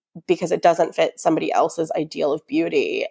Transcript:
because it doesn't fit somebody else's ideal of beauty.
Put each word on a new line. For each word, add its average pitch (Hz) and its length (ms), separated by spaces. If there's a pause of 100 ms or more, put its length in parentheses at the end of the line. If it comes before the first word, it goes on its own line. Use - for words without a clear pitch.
(280)
because 175 240
it 170 100
doesn't 170 340
fit - 240
somebody - 320
else's 160 440
ideal 151 380
of - 140
beauty. 143 640